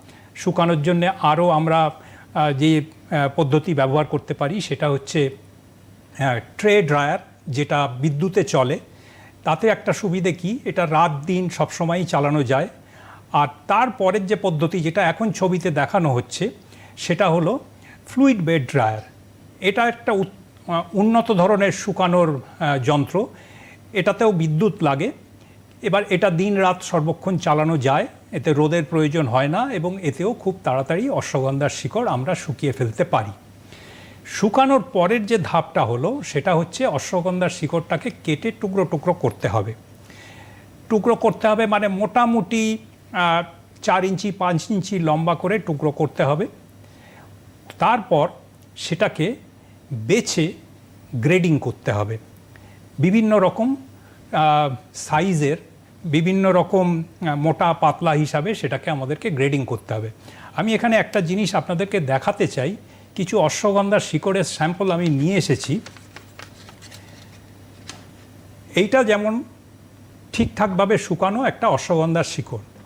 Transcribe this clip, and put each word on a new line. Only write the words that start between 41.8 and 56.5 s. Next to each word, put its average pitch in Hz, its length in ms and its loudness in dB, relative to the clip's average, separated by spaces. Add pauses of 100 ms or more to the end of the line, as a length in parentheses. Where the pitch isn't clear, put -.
মোটামুটি, 220 920 0 (340)
আহ, 175 320 2 (380)
চার 190 220 2
ইঞ্চি, 190 260 -2
পাঁচ 180 400 -2
ইঞ্চি 190 280 -2
লম্বা 160 360 0
করে 196 240 -2
টুকরো 156 320 -2
করতে 156 340 -2
হবে। 151 220 0 (1300)
তারপর 175 500 2 (480)
সেটাকে 190 580 -2 (580)
বেছে 156 600 -2 (640)
গ্রেডিং 160 440 2
করতে 123 340 -6
হবে। 104 260 -4 (800)
বিভিন্ন 214 400 4
রকম, 220 380 2 (560)
আহ, 151 420 2 (200)
সাইজের, 156 600 0 (480)
বিভিন্ন 185 480 2